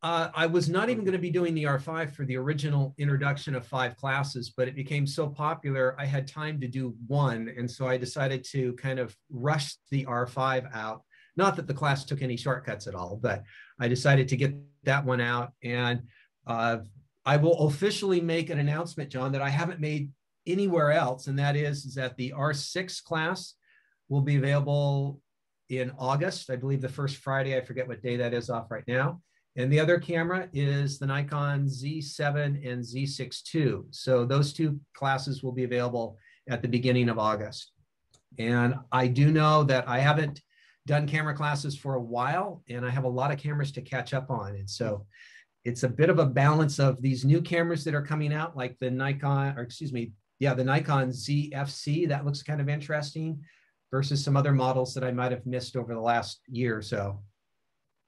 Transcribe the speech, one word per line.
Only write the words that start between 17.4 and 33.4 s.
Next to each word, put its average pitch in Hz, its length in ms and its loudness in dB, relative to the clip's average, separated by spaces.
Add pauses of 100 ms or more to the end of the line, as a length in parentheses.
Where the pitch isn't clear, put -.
officially 190 520 2
make 165 300 0
an 151 100 -2
announcement, 151 500 -2
John, 131 220 -2
that 139 100 0
I 139 60 0
haven't 170 320 -2
made 151 320 -4 (340)
anywhere 170 460 2
else. 151 360 0
And 139 120 -2
that 143 160 2
is, 147 300 -2
is 131 100 -12
that 131 220 -6
the 131 160 -4
R 143 200 -2
six 180 460 -6
class 165 540 -4 (560)
will 139 100 2
be 143 160 2
available 143 840 0 (480)
in 127 280 -2
August. 147 520 0
I 131 60 -2
believe 135 260 0
the 131 80 -2
first - 280 -4
Friday, 135 380 0
I 127 60 2
forget 123 260 -6
what 110 160 -10
day 120 140 -2
that 120 160 0
is 120 160 -2
off 117 200 -4
right 110 180 -8
now. 135 340 0 (340)
And 131 160 0
the 151 80 6
other 165 180 6
camera 170 540 0
is 139 480 0
the 143 80 -2
Nikon 143 640 0
Z 139 320 -6
seven 143 640 -2
and 123 180 -6
Z 123 220 -4
six 135 360 -8